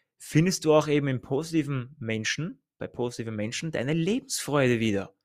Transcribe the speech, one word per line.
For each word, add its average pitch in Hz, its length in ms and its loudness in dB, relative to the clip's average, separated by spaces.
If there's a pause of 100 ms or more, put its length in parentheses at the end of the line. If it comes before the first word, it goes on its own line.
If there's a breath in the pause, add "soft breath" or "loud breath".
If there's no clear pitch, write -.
(180 soft breath)
findest 170 480 2
du 156 80 6
auch 151 140 6
eben 147 200 2
in 131 140 -2
positiven 143 760 -4
Menschen, 113 640 -4 (160)
bei - 100 -8
positiven 120 480 -6
Menschen, 117 360 -4
deine 147 220 -2
Lebensfreude 147 880 0
wieder. 101 460 0